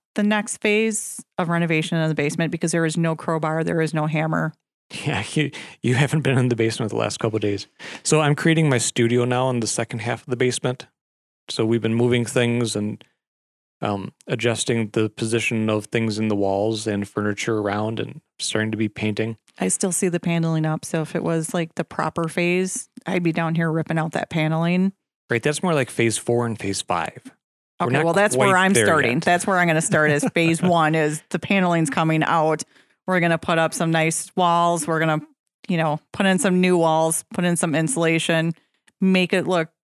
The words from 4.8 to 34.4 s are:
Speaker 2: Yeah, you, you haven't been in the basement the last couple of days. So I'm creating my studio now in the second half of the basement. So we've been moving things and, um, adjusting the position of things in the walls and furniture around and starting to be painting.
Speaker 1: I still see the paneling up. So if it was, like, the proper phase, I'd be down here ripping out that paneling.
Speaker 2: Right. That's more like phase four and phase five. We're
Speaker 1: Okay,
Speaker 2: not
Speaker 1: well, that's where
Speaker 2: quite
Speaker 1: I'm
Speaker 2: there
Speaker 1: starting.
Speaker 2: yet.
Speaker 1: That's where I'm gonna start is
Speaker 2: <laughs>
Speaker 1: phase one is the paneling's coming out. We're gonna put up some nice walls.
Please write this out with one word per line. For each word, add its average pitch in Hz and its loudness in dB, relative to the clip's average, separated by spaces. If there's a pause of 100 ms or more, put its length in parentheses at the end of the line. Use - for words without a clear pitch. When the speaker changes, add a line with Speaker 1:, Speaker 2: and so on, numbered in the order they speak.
Speaker 2:
Yeah, 104 -2 (100)
you, 143 0 (320)
you 120 2
haven't 143 2
been 131 2
in 127 2
the 120 2
basement 113 -2
the 113 -4
last 110 -2
couple 110 -2
of 104 0
days. 101 -2 (340)
So 156 2
I'm 151 4
creating 160 2
my 127 4
studio 120 2
now 127 0
in 123 -2
the 110 -2
second 117 -4
half 117 -6
of - -18
the 123 -2
basement. 123 -2 (640)
So 113 -2
we've 113 2
been 113 0
moving 120 2
things 120 0
and, 104 -4 (800)
um, 101 -4 (120)
adjusting 113 -2
the 107 0
position 110 -2
of 107 -2
things 113 -2
in 110 -2
the 104 0
walls 101 0
and 101 -2
furniture 104 -2
around 107 -2
and 110 -10 (180)
starting 110 -2
to 107 -2
be 107 0
painting. 107 -4 (220)
Speaker 1:
I 185 0
still 185 -2
see 185 -2
the 170 -2
paneling 165 0
up. 156 -4
So 160 -2
if 151 -8
it 165 -2
was, 165 -2
like, 170 -4
the 160 -4
proper 165 -4
phase, 180 -2 (160)
I'd 180 -2
be 165 2
down 165 -2
here 165 2
ripping 160 -2
out 160 -4
that - -4
paneling. 170 0 (360)
Speaker 2:
Right. 117 0
That's 147 0
more 180 0
like 135 0
phase 117 0
four 120 0
and 113 -4
phase 98 -4
five. - -4 (600)
We're 175 0
Speaker 1:
Okay, 123 0
Speaker 2:
not 151 2
Speaker 1:
well, 165 2
that's 196 4
where 196 4
Speaker 2:
quite 185 6
Speaker 1:
I'm 190 4
Speaker 2:
there 208 4
Speaker 1:
starting. 151 2
Speaker 2:
yet. 165 0
Speaker 1:
That's 175 2
where 190 2
I'm 175 4
gonna 160 2
start 151 2
is 147 2
Speaker 2:
<laughs> - -10
Speaker 1:
phase 165 2
one 165 2
is 151 0
the 165 -4
paneling's 175 2
coming 160 2
out. 160 0 (420)
We're 185 0
gonna 170 2
put 165 0
up 160 0
some 165 0
nice 160 0
walls. 170 2